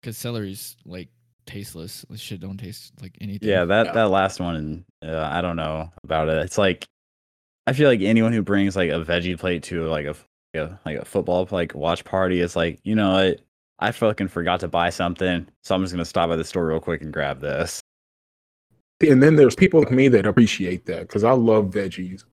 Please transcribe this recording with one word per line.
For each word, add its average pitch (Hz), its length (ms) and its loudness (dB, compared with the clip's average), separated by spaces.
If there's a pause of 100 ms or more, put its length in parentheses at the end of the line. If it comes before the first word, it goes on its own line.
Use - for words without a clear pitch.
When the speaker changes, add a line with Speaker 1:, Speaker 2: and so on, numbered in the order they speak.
Speaker 1:
'cause 110 140 -10
celery's, 110 680 -8
like, 90 240 -16 (380)
tasteless. 95 600 -16
This 107 120 -16
shit 92 200 -14
don't 95 180 -12
taste - 340 -16 (100)
like 92 180 -18
anything. 104 280 -6
Speaker 2:
Yeah, 92 160 4
that, 104 220 2
Speaker 3:
Yeah. - 60 -6
Speaker 2:
that 113 180 2
last 95 300 0
one, 82 440 -6 (180)
uh, 80 280 -6
I 82 100 -2
don't 87 160 -4
know 78 340 -6 (140)
about 78 240 -2
it. 78 160 0
It's - 140 -4
like, 95 280 0 (800)
I 135 60 0
feel 143 160 4
like 120 120 4
anyone 113 320 4
who 110 100 0
brings, 98 340 0
like, 87 140 0
a 82 140 -4
veggie 87 340 -2
plate 90 260 -4
to, 82 240 -6
like, 76 180 -4
a 73 40 -6
f-, - 180 -14 (260)
a, 80 300 -6
like, 78 140 -8
a - 60 -10
football, 90 460 -2
like, 87 240 -4
watch 82 300 -4
party 92 360 0
is 87 160 -2
like, 85 280 -2
"You 107 100 -4
know 104 180 2
what? 95 280 2 (380)
I 110 140 -2
fucking 104 360 -2
forgot 87 320 -2
to 90 80 -6
buy 85 220 0
something, 87 560 -2 (160)
so - 120 -2
I'm 92 80 0
just 90 100 -4
gonna 87 120 -4
stop 85 240 -2
by 82 80 0
the 80 80 -2
store 85 220 -4
real 80 140 -2
quick 80 220 -6
and 76 100 -10
grab 69 280 -4
this." 73 400 -6 (1200)
Speaker 3:
And 139 220 8
then 156 140 8
there's 135 200 8
people 180 240 6
like 127 120 2
me 131 160 6
that 113 180 6
appreciate 98 600 2
that, 87 220 -8
'cause 104 160 -2
I 117 80 4
love 113 380 4
veggies. 92 640 -8